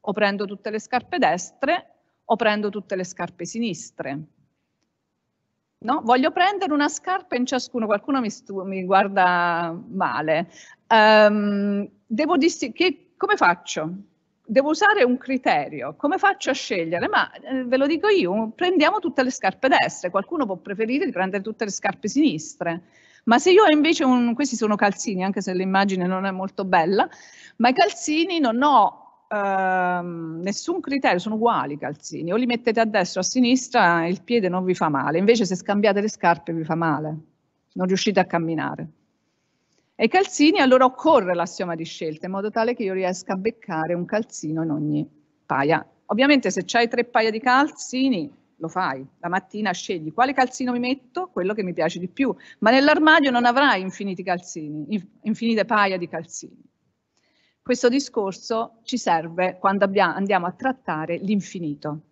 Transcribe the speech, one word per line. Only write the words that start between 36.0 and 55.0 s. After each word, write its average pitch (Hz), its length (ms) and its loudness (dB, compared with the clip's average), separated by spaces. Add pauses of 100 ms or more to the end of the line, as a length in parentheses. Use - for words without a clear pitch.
le 214 80 -2
scarpe 170 440 0
vi 165 120 -4
fa 160 100 -2
male, 156 420 -2 (580)
non 185 120 -2
riuscite 190 320 0
a 185 60 4
camminare. 160 640 -4 (1120)
E - 40 2
i 226 40 4
calzini, 370 520 4
allora 254 260 6
occorre 254 480 4
l'assioma 170 400 -4
di 160 100 -8
scelta 156 400 -10
in 185 80 -6
modo 196 180 -4
tale 226 240 0
che 240 100 -6
io 190 100 -2
riesca 185 400 -4
a - 20 -4
beccare 175 560 -4
un 175 140 -4
calzino 160 560 -6
in 165 80 -4
ogni 151 360 -4 (380)
paia. 143 420 0 (200)
Ovviamente 254 440 2
se 185 140 -4
c'hai 233 240 0
tre 240 160 -2
paia 226 260 0
di 220 80 -6
calzini 254 960 0 (240)
lo 160 120 -8
fai, 143 380 -6 (120)
la 175 100 -8
mattina 190 440 -4
scegli 160 380 -6
quale 262 220 0
calzino 254 400 -2
mi 240 60 -4
metto, 285 500 -6
quello 190 240 -4
che 214 100 -4
mi 180 120 -6
piace 165 240 -2
di 180 100 -8
più, 247 260 -2 (260)
ma 214 100 4
nell'armadio 302 600 6
non 240 140 2
avrai 240 380 4
infiniti 190 400 -6
calzini, 156 640 -6
inf-, 202 180 -4 (180)